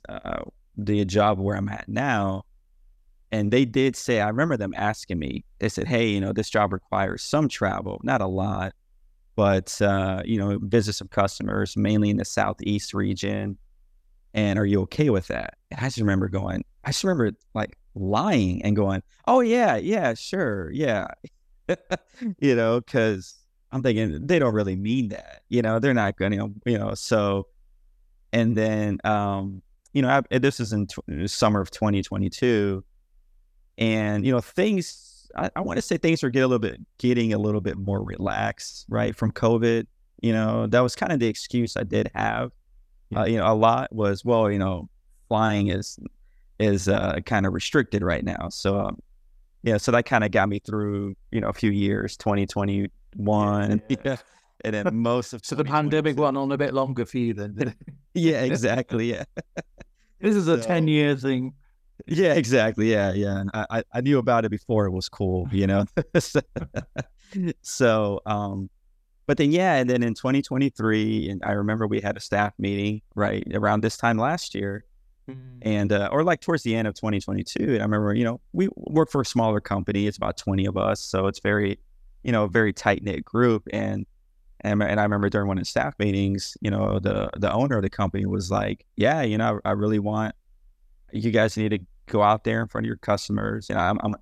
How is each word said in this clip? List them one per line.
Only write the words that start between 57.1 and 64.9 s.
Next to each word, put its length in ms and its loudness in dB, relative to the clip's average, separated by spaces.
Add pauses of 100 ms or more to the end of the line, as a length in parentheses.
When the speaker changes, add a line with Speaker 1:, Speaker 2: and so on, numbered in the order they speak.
Speaker 2:
you 160 0
then, 200 -8
did 140 -2
it? 120 -10
<laughs> 80 -20 (260)
Speaker 1:
Yeah, 280 2
exactly, 720 0
yeah. 120 -6 (120)
<laughs> 80 -10 (760)
Speaker 2:
This 160 2
is 120 2
a 80 4
Speaker 1:
So 20 2
Speaker 2:
ten-year 580 2
thing. 380 -4 (520)
Speaker 1:
Yeah, 280 4
exactly, 560 4
yeah, 220 4
yeah, 280 0
and 140 -4
I, 160 -4
I, 140 -2 (100)
I 60 -2
knew 180 4
about 260 4
it 60 0
before 360 0
it 40 0